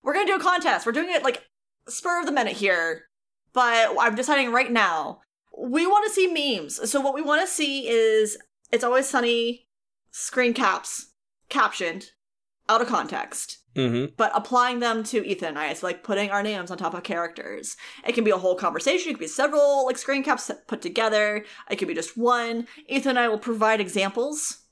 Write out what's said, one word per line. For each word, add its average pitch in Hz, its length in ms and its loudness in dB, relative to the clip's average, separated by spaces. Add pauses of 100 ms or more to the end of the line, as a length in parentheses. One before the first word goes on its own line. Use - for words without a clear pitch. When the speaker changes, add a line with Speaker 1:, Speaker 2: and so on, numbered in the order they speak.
Speaker 1:
We're 285 120 0
gonna 381 120 2
do 381 100 2
a 330 40 -2
contest. 349 460 0
We're 233 60 -2
doing 330 180 -2
it, 330 140 2
like, 254 180 -2 (460)
spur 349 320 -2
of 330 60 -4
the 285 60 -2
minute 233 240 0
here, 175 500 0 (460)
but 233 460 4
I'm 226 160 4
deciding 254 380 2
right 247 180 2
now. 180 500 0 (380)
We 277 280 0
wanna 415 240 4
see 392 220 4
memes. 226 580 -2
So 277 100 2
what 269 140 0
we 294 80 -4
wanna 302 240 2
see 277 420 -2
is 220 500 2 (320)
It's 240 140 0
Always 254 240 2
Sunny 240 580 0 (460)
screen 247 420 0
caps, - 580 -2 (360)
captioned, 196 600 -2 (580)
out 226 120 4
of 240 80 0
context. - 680 -4 (180)
Speaker 2:
Mm-hmm. 127 400 0
Speaker 1:
But 220 180 2
applying 247 460 2
them 226 240 0
to 254 180 -2
Ethan 180 260 -4
and 147 100 -6
I, 160 100 -2
it's 160 140 -6
like 180 200 -6
putting 202 280 -2
our 202 120 0
names 202 280 -6
on 180 80 -10
top 180 160 -4
of 175 80 -10
characters. - 760 -8 (300)
It 233 80 -2
can 233 100 2
be 214 60 4
a 190 80 4
whole 180 160 4
conversation. 208 560 0
It 262 40 -4
could - 60 -10
be - 60 -6
several, 285 580 2
like, 254 140 0
screen 269 240 -2
caps 277 280 -2 (160)
put - 140 -8
together. 214 640 0 (260)
It 202 60 -2
could 196 120 -4
be 170 60 -6
just 160 220 -6
one. 233 500 0 (220)
Ethan 262 220 0
and 247 80 2
I 240 100 2
will 214 100 0
provide 220 420 2
examples 208 920 -4